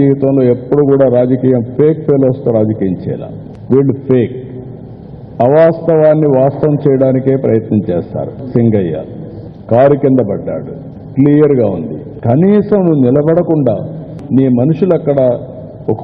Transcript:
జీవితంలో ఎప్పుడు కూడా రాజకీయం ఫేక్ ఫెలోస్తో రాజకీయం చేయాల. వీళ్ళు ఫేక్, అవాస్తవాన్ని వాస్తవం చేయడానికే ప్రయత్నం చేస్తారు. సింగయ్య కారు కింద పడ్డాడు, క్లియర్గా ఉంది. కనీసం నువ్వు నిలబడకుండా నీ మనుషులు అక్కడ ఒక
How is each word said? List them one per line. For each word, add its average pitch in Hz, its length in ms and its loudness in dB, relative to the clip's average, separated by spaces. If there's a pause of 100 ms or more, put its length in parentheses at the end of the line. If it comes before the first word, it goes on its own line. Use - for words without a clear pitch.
జీవితంలో 139 440 2 (100)
ఎప్పుడు 143 380 0
కూడా 135 160 4 (100)
రాజకీయం 127 460 0 (140)
ఫేక్ 156 320 2
ఫెలోస్తో 131 400 0 (100)
రాజకీయం 101 440 -2
చేయాల. 67 240 -8 (460)
వీళ్ళు 135 200 2 (140)
ఫేక్, 123 300 0 (1080)
అవాస్తవాన్ని 156 840 4 (100)
వాస్తవం 143 380 0 (100)
చేయడానికే 131 480 2 (120)
ప్రయత్నం 110 440 0
చేస్తారు. 78 420 -6 (220)
సింగయ్య 104 420 0 (720)
కారు 139 320 4
కింద 131 180 2 (100)
పడ్డాడు, 87 420 -8 (440)
క్లియర్గా 143 500 4 (100)
ఉంది. - 200 -8 (300)
కనీసం 196 600 2
నువ్వు 156 200 2
నిలబడకుండా 147 680 2 (600)
నీ 131 80 4 (140)
మనుషులు 160 400 0
అక్కడ 147 200 0 (720)
ఒక 110 120 -6